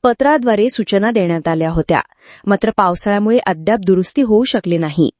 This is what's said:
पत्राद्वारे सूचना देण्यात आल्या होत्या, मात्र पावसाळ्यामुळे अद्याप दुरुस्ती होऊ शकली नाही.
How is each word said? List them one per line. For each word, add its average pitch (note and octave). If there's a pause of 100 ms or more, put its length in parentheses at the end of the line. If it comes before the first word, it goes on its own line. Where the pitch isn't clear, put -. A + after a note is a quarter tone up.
पत्राद्वारे B3
सूचना G#3
देण्यात E3+
आल्या D#3+
होत्या, D#3+ (460)
मात्र G3+
पावसाळ्यामुळे G#3
अद्याप F#3
दुरुस्ती F#3
होऊ A3
शकली F3+
नाही. D3+